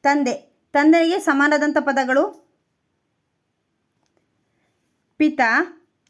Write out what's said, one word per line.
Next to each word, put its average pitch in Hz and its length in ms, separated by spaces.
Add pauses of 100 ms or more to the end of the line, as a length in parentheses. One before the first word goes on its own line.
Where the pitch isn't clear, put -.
ತಂದೆ, 277 320 (380)
ತಂದೆಗೆ 330 460
ಸಮಾನದಂಥ 294 580
ಪದಗಳು 269 460 (3000)
ಪಿತ, 294 220 (680)